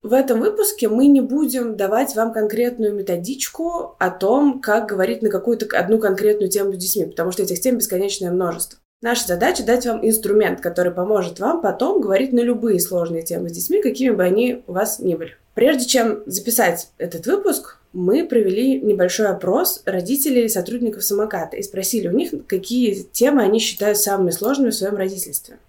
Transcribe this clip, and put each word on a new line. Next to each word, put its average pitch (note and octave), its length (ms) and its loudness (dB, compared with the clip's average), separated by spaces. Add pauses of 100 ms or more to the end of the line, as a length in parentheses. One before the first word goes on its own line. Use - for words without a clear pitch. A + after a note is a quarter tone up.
В A3 80 0
этом B3+ 260 4
выпуске G4+ 500 0
мы B3 200 6
не C#4 120 8
будем A#3+ 560 -2
давать G#3+ 380 0
вам A3+ 180 0
конкретную A3 600 0
методичку A3 1040 -6
о F#3 120 2
том, B3+ 500 2
как G#3+ 260 0
говорить G#3 360 -2
на G3+ 80 2
какую-то A3 360 0 (100)
одну G3+ 220 4
конкретную G#3 500 2
тему G3 260 0
с - 20 -8
детьми, F3+ 300 -2
потому E3+ 260 -4
что G3 100 -4
этих F3+ 180 -4
тем B3 180 0
бесконечное G3 520 -4
множество. F3 480 -4 (240)
Наша A#3+ 240 -2
задача — A3 400 0
дать A#3+ 180 2
вам A3+ 220 -2
инструмент, G#3 540 2
который F3 320 0
поможет F3+ 480 -2
вам E4 200 0
потом F#4+ 400 0
говорить A#3 320 0
на A#3+ 80 4
любые A3+ 380 0
сложные E3+ 440 -2
темы E3+ 260 -6
с E3+ 40 -10
детьми, D#4 300 -2
какими B3 320 0
бы F3+ 80 0
они A#3 460 2
у F3+ 60 -10
вас G#3+ 260 -2
ни F3 160 0
были. E3 180 -12 (200)
Прежде B3 320 2
чем A3+ 400 0
записать F#3+ 640 -2 (100)
этот E3+ 280 -8
выпуск, G4 520 -2 (160)
мы F#3+ 320 2
провели A#3+ 540 2
небольшой G3 480 2
опрос G3 580 0
родителей A#3 600 0
и - 20 -2
сотрудников G#3+ 560 -4
«Самоката» G3+ 520 -4
и G3+ 60 -8
спросили F#3+ 460 -4
у F3 40 0
них, D4 200 0 (160)
какие G#3+ 460 0 (180)
темы C#4 300 4
они G#3+ 180 4
считают G#3 380 0
самыми F#3+ 320 2
сложными A#3+ 400 0
в - 40 -4
своём G3+ 220 -4
родительстве. F#3+ 640 -6 (100)